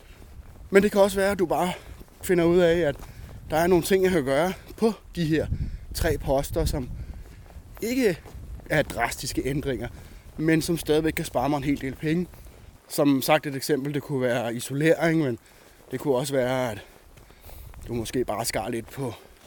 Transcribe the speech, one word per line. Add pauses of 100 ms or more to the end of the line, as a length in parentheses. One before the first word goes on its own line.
(680)
Men
det
kan
også
være,
at
du
bare (500)
finder
ud
af,
at (540)
der
er
nogle
ting,
jeg
kan
gøre (240)
på (220)
de
her (460)
tre
poster,
som (920)
ikke (500)
er
drastiske
ændringer, (500)
men
som
stadigvæk
kan
spare
mig
en
hel
del
penge. (600)
Som
sagt
et
eksempel,
det
kunne
være
isolering,
men (520)
det
kunne
også
være,
at (1080)
du
måske
bare
skar
lidt
på, (340)